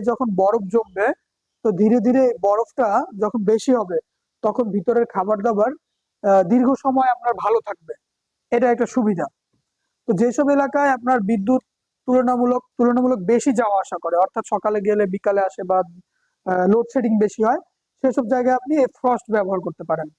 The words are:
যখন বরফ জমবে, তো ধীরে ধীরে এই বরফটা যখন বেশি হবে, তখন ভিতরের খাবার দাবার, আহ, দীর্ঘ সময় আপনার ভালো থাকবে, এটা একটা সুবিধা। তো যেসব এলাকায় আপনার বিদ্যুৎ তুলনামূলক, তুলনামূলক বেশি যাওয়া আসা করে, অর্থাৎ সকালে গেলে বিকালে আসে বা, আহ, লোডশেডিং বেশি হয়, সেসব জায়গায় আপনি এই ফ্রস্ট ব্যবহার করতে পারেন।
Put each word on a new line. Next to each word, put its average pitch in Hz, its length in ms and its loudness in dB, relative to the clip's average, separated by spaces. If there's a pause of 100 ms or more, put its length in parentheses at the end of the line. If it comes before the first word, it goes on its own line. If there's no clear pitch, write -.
যখন 240 180 -2 (120)
বরফ 202 240 2 (100)
জমবে, 214 340 0 (560)
তো 240 40 0 (120)
ধীরে 220 260 4
ধীরে 254 240 4
এই 233 60 -2 (100)
বরফটা 220 420 0 (360)
যখন 208 160 -2 (120)
বেশি 220 280 0
হবে, 180 180 -4 (480)
তখন 220 200 0 (100)
ভিতরের 233 300 0 (100)
খাবার 208 300 -2
দাবার, 220 260 0 (580)
আহ, 196 220 6
দীর্ঘ 254 180 4 (140)
সময় 262 320 0
আপনার 233 180 -4 (100)
ভালো 220 240 0
থাকবে, 165 260 -12 (600)
এটা 240 180 2
একটা 233 220 -2
সুবিধা। 196 320 -2 (760)
তো 247 60 -2 (100)
যেসব 247 340 0
এলাকায় 277 420 0
আপনার 247 220 0 (100)
বিদ্যুৎ 226 340 0 (440)
তুলনামূলক, 247 540 2 (160)
তুলনামূলক 247 420 2 (120)
বেশি 240 280 2
যাওয়া 208 240 0
আসা 185 200 -8
করে, 170 200 -2
অর্থাৎ 202 200 -2 (100)
সকালে 214 340 -2
গেলে 208 160 2 (100)
বিকালে 202 360 0
আসে - 200 -12
বা, 185 80 2 (720)
আহ, 180 240 0
লোডশেডিং 233 400 0 (100)
বেশি 208 240 -4
হয়, 294 140 0 (400)
সেসব 262 320 0
জায়গায় 254 260 0
আপনি 277 140 -4 (100)
এই 240 140 0
ফ্রস্ট 247 380 -2
ব্যবহার 190 300 -2
করতে 170 240 -10
পারেন। 160 180 -4 (120)